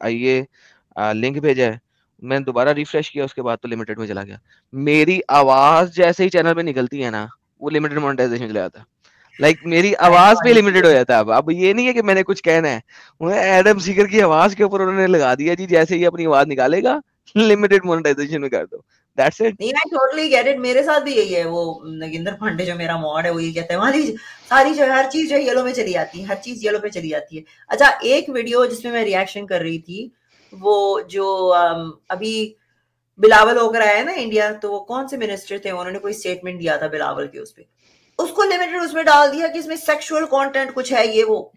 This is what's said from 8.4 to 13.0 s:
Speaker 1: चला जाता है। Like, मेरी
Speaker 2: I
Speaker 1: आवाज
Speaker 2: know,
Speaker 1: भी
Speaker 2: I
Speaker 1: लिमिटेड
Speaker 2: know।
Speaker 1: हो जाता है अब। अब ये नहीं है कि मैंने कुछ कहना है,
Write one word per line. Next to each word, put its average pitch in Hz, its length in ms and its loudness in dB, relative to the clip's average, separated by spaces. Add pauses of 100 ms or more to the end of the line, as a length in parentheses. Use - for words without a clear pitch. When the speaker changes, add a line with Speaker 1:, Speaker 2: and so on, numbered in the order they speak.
Speaker 1:
चला 107 120 -6
जाता 92 200 -8
है। 113 60 -20 (560)
Like, 160 240 4
मेरी 175 260 0
Speaker 2:
I - 40 -2
Speaker 1:
आवाज 175 360 8
Speaker 2:
know, - 120 4
Speaker 1:
भी 247 80 6
Speaker 2:
I 233 40 8
Speaker 1:
लिमिटेड 202 220 4
Speaker 2:
know। 175 120 6
Speaker 1:
हो 151 40 8
जाता 127 200 4
है 117 60 6
अब। 107 120 0
अब 147 200 2
ये 185 220 2
नहीं 247 140 -2
है 254 60 0
कि 233 80 0
मैंने 190 220 2
कुछ 190 180 -4
कहना 165 260 2
है, 117 160 -6 (380)